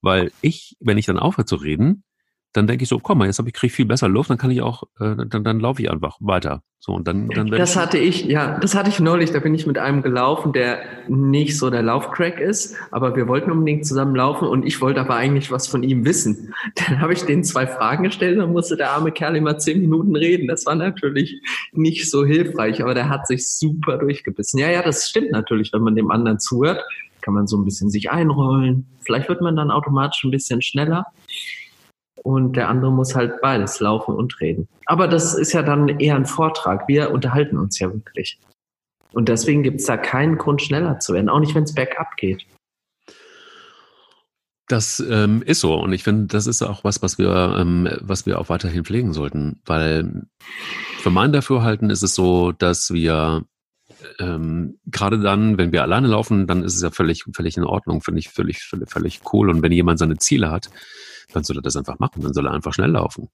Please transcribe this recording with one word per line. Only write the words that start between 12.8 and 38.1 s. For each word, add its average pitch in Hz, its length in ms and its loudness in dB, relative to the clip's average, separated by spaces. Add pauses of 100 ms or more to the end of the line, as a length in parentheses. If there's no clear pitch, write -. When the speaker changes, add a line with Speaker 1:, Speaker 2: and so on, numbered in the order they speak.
Speaker 2:
aber 127 240 -2
wir 123 140 0
wollten 151 240 0
unbedingt 151 340 0
zusammen 135 300 0
laufen 143 320 0
und 127 180 2
ich - 140 -4
wollte 135 200 2
aber 131 140 0
eigentlich 139 380 0
was 127 140 -2
von 127 160 -2
ihm 127 240 2
wissen. 110 480 0 (100)
<laughs> 226 100 -10
Dann 147 260 0
habe 165 120 2
ich 180 120 -2
denen 143 200 2
zwei 131 220 0
Fragen 127 380 -2
gestellt, 185 340 0
dann 170 140 2
musste 170 240 0
der 139 160 0
arme 156 200 0
Kerl 160 240 -2
immer 151 220 2
zehn 160 220 0
Minuten 165 360 2
reden. 165 320 2
Das - 160 -4
war 147 100 0
natürlich 165 680 -2 (320)
nicht 160 380 0
so 143 140 2
hilfreich, 139 580 0
aber 127 120 0
der 127 160 0
hat 139 160 -4
sich 127 220 -2
super 156 500 -2
durchgebissen. 135 600 -4
Ja, 147 120 0
ja, 175 120 0
das 160 260 -2
stimmt 226 240 0
natürlich, 107 400 0
wenn 107 100 0
man 110 120 4
dem 107 160 2
anderen 110 280 2
zuhört, 135 440 0 (380)
kann 101 140 -2
man 101 120 2
so 104 120 0
ein 101 60 2
bisschen 98 260 -2
sich 98 200 -2
einrollen. 135 760 2 (140)
Vielleicht 127 280 -2
wird 180 140 -2
man 170 120 0
dann 151 160 0
automatisch 143 540 0
ein 131 60 0
bisschen 127 320 -2
schneller. 165 440 -2 (1160)
Und 131 340 2
der 117 120 0
andere 127 240 2
muss 127 220 0
halt 120 260 0
beides, 120 400 0
laufen 107 340 0
und - 260 -4
reden. 85 280 -2 (180)
Aber 175 220 2
das 165 260 2
ist - 180 0
ja 165 100 2
dann 147 260 2
eher 143 280 2
ein 135 100 2
Vortrag. 156 600 -2
Wir 143 260 2
unterhalten 135 440 0
uns 90 220 -4
ja 92 140 -2
wirklich. - 460 -10 (720)